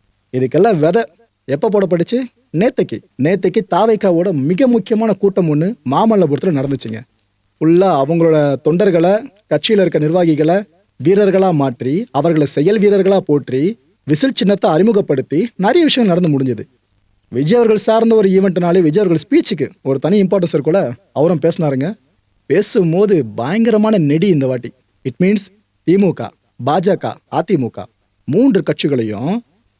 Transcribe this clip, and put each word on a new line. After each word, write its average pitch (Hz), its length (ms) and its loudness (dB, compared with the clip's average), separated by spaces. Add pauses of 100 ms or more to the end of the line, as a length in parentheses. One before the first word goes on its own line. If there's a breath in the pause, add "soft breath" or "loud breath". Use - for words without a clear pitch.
(320)
இதுக்கெல்லாம் 156 460 2
விதை 180 260 0 (400)
எப்ப 147 240 -4
போடப்பட்டுச்சு? 190 520 -2 (320)
நேத்தைக்கு. 180 500 -2 (200)
நேத்தைக்கு 185 380 0 (100)
தாவேக்காவோட 190 640 0
மிக 165 340 0
முக்கியமான 226 460 0
கூட்டம் 185 480 0
ஒண்ணு 190 140 -2 (160)
மாமல்லபுரத்துல 165 720 0
நடந்துச்சுங்க. 127 380 -6 (600)
ஃபுல்லா 170 440 2
அவங்களோட 156 600 2
தொண்டர்களை, 180 640 2 (240)
கட்சியில 190 300 0
இருக்க 170 180 0
நிர்வாகிகளை 160 640 0 (420)
வீரர்களா 190 480 2
மாற்றி, 139 580 -2
அவர்களை 151 360 0
செயல் 175 320 0
வீரர்களா 196 380 2
போற்றி, 147 640 -2 (260)
விசில் 156 300 0
சின்னத்தை 196 360 0
அறிமுகப்படுத்தி 175 840 0
நிறைய 262 280 2
விஷயம் 247 240 0
நடந்து 170 300 0
முடிஞ்சது. 123 300 -4 (600)
விஜய் 147 280 0
அவர்கள் 226 200 2
சார்ந்த 226 380 2
ஒரு 214 140 4
ஈவெண்ட்னாலே 185 540 2
விஜய் 165 220 0
அவர்கள் 170 140 0 (100)
ஸ்பீச்சுக்கு 175 420 -2 (120)
ஒரு 135 160 -2
தனி 190 240 0
இம்பார்ட்டன்ஸ் 185 340 0
இருக்குல்ல, 151 360 -2 (200)
அவரும் 160 300 0
பேசினாருங்க. 160 520 -2 (520)
பேசும்போது 180 800 0
பயங்கரமான 208 720 0
நெடி 160 280 0
இந்த 151 200 0
வாட்டி. 127 260 -6 (340)
It 135 160 -6
means 196 340 -2 (340)
திமுக, 185 360 0 (400)
பாஜக, 165 460 0 (180)
அதிமுக 135 520 -4 (420)
மூன்று 196 380 2
கட்சிகளையும் 139 800 -4 (380)